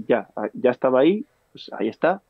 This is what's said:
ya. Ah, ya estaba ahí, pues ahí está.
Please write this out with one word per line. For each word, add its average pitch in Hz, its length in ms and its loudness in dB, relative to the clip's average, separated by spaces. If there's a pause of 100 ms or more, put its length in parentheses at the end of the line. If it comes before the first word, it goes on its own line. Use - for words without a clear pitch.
ya. 113 300 0
Ah, 107 160 -6
ya 123 180 2
estaba 127 300 2
ahí, 190 240 2 (260)
pues - 260 -20
ahí 107 120 -4
está. 180 400 -2